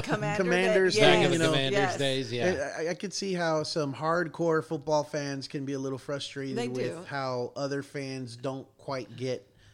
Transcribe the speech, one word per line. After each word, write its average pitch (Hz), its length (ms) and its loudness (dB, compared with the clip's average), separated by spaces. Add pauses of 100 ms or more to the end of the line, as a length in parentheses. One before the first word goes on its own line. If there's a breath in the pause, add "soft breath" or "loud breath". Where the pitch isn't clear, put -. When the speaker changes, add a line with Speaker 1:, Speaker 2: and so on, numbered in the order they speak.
Speaker 1:
Commander 208 420 0
Speaker 2:
Commanders 185 520 4
Speaker 1:
Day. - 60 6
Speaker 3:
Back - 120 10
Speaker 2:
thing, 175 100 6
Speaker 3:
in 170 100 4
Speaker 2:
you 165 40 2
Speaker 3:
the 165 80 4
Speaker 2:
know. 160 60 4
Speaker 3:
Commanders 135 280 2
Speaker 1:
Yes. 185 180 0
Speaker 3:
days, 135 360 0
yeah. 139 440 0
Speaker 2:
I, 160 80 -4
I, 165 40 -2
I 180 60 -2
could 185 180 -8
see 196 200 -4
how 160 300 0
some 147 300 -2
hardcore 160 720 0
football 151 380 0
fans 139 440 -4
can 143 180 -6
be 139 80 -4
a 135 60 -2
little 135 200 -4
frustrated 139 580 -6
Speaker 1:
They 240 100 -2
Speaker 2:
with - 300 -4
Speaker 1:
do. 175 80 -12
Speaker 2:
how 131 500 -4
other 139 280 -4
fans 143 180 -8 (340)
don't 131 320 -8 (100)
quite 127 380 -8
get 127 320 -4 (260 soft breath)